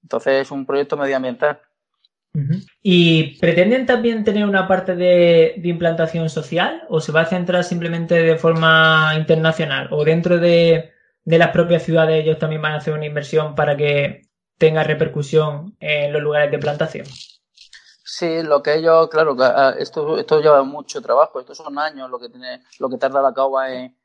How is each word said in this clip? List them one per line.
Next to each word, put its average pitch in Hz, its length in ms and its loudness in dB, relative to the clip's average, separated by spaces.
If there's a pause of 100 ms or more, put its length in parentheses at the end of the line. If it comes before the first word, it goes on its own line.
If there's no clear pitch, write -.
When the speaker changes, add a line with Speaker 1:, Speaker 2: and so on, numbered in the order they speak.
Speaker 1:
Entonces 135 380 -2
es 139 100 -10
un 139 120 -8
proyecto 143 320 -2
medioambiental. 135 640 -4 (720)
Speaker 2:
Ujú. 156 260 -4 (200)
¿Y 170 600 2
pretenden 185 440 2
también 226 400 0
tener 208 220 0
una 190 200 0
parte 185 280 -2
de, 175 640 4
de 175 100 -6
implantación 165 640 -2
social 175 580 -6
o 160 120 -2
se 151 120 -8
va 160 100 2
a 160 40 0
centrar 180 360 -2
simplemente 170 520 -4
de 165 220 4
forma 160 800 4
internacional? 160 760 0
¿O 151 120 -2
dentro 170 360 2
de, 170 540 2 (320)
de 165 140 2
las 165 120 4
propias 170 320 0
ciudades 160 420 0
ellos 160 140 0
también 156 240 -4
van 156 100 -4
a 151 40 -6
hacer 151 180 -6
una 151 100 -6
inversión 147 500 -4
para 147 220 0
que 143 460 -2 (340)
tenga 156 260 2
repercusión 151 960 -2
en 147 320 -4
los 147 120 -4
lugares 147 280 0
de 147 80 -4
plantación? 147 460 -4 (1000)
Speaker 1:
Sí, 165 400 -6
lo 143 200 2
que 151 140 0
ellos, 165 340 4
claro, 156 260 0
que, 131 80 2
ah, 135 340 4
esto, 151 380 -6
esto 156 240 2
lleva 147 220 6
mucho 139 400 -10
trabajo, 135 360 2
estos 127 200 -16
son 147 200 -12
años 143 300 -8
lo 127 100 -12
que 120 120 -16
tiene, 123 320 -16 (160)
lo 135 100 -6
que 127 80 -8
tarda 135 240 -2
la 135 140 0
caoba 135 400 -2
en 127 200 -14 (100)